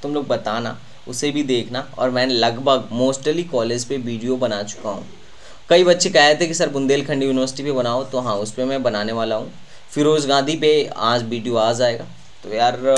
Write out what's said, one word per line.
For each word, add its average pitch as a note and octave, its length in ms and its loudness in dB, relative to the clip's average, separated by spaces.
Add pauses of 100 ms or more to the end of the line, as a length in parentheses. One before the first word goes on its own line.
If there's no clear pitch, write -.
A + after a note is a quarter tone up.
तुम C#3+ 100 -4
लोग C#3+ 140 -2
बताना, A#2 520 -4 (280)
उसे C#3 240 -4
भी D3 120 -2
देखना। B2+ 540 -2
और B2+ 120 2
मैं B2+ 180 2
लगभग B2 600 2 (120)
mostly D3+ 480 0
college A#2+ 360 -2
पे C#3+ 120 -4
video A#2+ 400 -4
बना A2 260 0
चुका - 260 -8
हूँ। G2 180 -8 (640)
कई F3+ 140 8
बच्चे F3 260 4
कह D3+ 160 6
रहे D3+ 100 6
थे E3 120 0
कि E3 60 -4
सर E3 160 2
बुंदेलखंड C#3 540 0
university C3 400 0
पे C#3+ 80 -2
बनाओ, B2 320 0
तो C3 160 -4
हाँ, A#2+ 160 -2
उस G#2+ 160 -4
पे B2+ 140 -4
मैं C3+ 180 -2
बनाने G#2+ 280 0
वाला A2+ 240 -2
हूँ। B2 180 -8 (380)
फिरोज़ D3 360 2
गांधी C#3 280 2
पे D3+ 420 4
आज A#2 260 2
video A2+ 320 -4
आ A2+ 180 4
जाएगा। A#2+ 320 0 (380)
तो G2 100 -10
यार, A#2+ 240 2 (200)